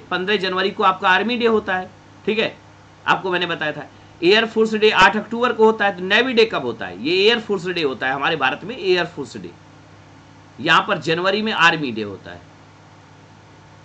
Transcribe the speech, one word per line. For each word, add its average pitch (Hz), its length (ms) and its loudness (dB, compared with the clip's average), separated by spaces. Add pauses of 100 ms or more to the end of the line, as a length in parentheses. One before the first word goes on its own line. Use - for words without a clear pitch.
(100)
पन्द्रह 185 280 -2
जनवरी 185 320 -2
को 208 140 -6
आपका 190 260 2
आर्मी 202 280 2
डे 233 100 0
होता 208 280 0
है, 185 140 -8 (340)
ठीक 214 140 -2
है, 180 160 -2 (500)
आपको 175 260 0
मैंने 180 160 -2
बताया 156 260 -6
था। 147 140 -12 (340)
एयर 214 260 4
फोर्स 220 280 0
डे 214 180 4
आठ 190 240 4
अक्टूबर 233 360 -4
को 220 120 4
होता 220 200 4
है, 196 120 0
तो 180 80 -8
नेवी 233 300 2
डे 220 100 6
कब 175 200 -4
होता 101 220 -6
है? 90 160 -12
ये 165 160 -2
एयर 226 220 4
फोर्स 196 280 -6
डे 170 140 -4
होता 131 240 -4
है, 135 80 -2
हमारे 156 220 -2
भारत 139 280 -2
में 208 120 -10
एयर 180 300 0
फोर्स 131 300 -12
डे, 87 140 -14 (1080)
यहाँ 165 300 4
पर 196 120 0
जनवरी 180 420 0
में 220 100 -2
आर्मी 160 400 2
डे 107 120 -6
होता 95 260 -12
है, 90 100 -18 (1400)